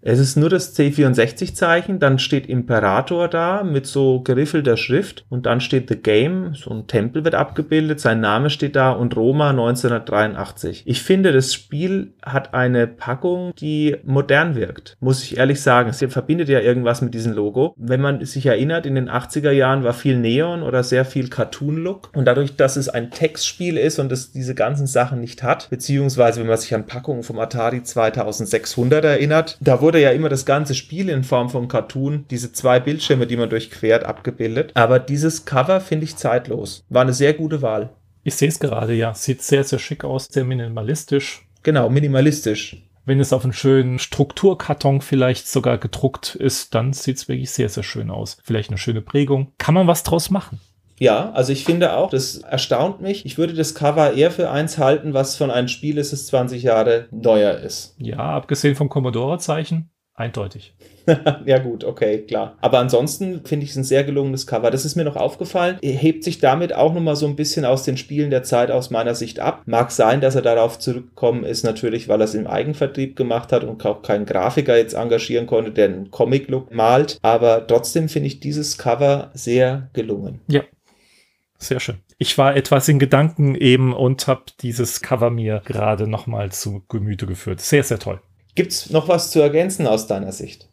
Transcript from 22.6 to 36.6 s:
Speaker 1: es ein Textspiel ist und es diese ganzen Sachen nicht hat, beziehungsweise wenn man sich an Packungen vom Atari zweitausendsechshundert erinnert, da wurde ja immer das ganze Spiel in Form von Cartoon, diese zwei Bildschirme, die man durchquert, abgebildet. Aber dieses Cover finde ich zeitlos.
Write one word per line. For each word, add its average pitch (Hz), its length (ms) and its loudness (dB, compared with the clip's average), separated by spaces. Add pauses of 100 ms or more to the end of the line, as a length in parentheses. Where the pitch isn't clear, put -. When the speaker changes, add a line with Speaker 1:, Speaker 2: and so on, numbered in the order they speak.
Speaker 1:
es 139 140 -4
ein 120 240 -6
Textspiel 160 640 -4
ist 151 240 0
und 135 100 -2
es 127 220 -6
diese 127 240 -6
ganzen 139 320 0
Sachen 127 320 0
nicht 117 240 -12
hat, 127 260 -2
beziehungsweise 127 680 2
wenn 113 80 -4
man 110 100 2
sich - 160 -6
an 107 120 -2
Packungen 127 360 -8
vom 113 160 -10
Atari 120 460 -4
zweitausendsechshundert 113 1200 0
erinnert, 151 560 2
da 131 200 4
wurde 156 120 6
ja 151 160 8
immer 135 220 2
das 135 160 -4
ganze 143 280 0
Spiel 180 360 -6
in 135 120 0
Form 123 280 0
von 123 180 -4
Cartoon, 139 600 -4
diese 120 200 -6
zwei 127 300 2
Bildschirme, 139 460 0
die 120 100 -4
man 117 140 -2
durchquert, 110 540 2
abgebildet. 117 680 -4
Aber 123 260 6
dieses 147 460 -2
Cover 170 380 2
finde 160 220 -4
ich 156 120 -10
zeitlos. 117 720 -4